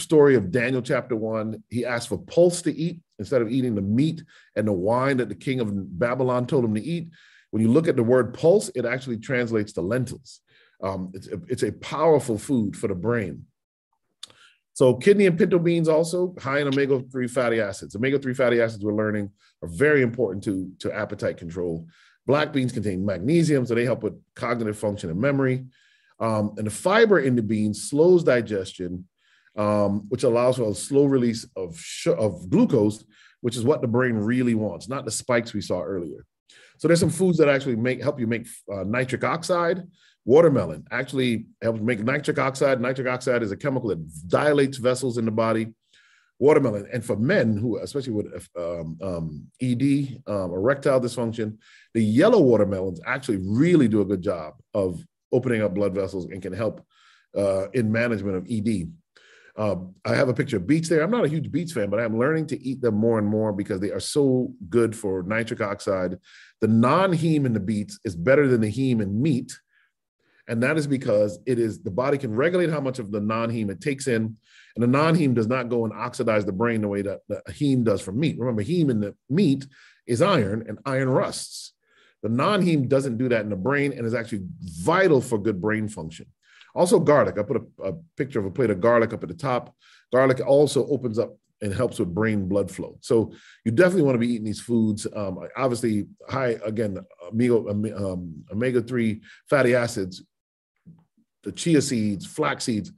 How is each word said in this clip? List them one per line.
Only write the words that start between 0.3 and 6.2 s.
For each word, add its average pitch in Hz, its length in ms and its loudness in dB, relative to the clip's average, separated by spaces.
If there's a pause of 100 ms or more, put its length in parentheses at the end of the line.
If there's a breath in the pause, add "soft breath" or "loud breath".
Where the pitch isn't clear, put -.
of 95 160 2
Daniel 127 300 0
chapter 123 340 -2
one, 110 540 -6
he 113 160 -4
asked 120 220 -4
for - 100 -4
pulse 175 460 2
to 147 100 -2
eat 170 280 -6 (180)
instead 120 220 -2
of 113 100 -2
eating 127 240 0
the 101 60 0
meat 135 420 0 (320 soft breath)
and 107 100 0
the 107 80 0
wine 123 440 0
that 120 100 -2
the 101 80 -10
king 131 240 -4
of 98 400 -6
Babylon 123 480 0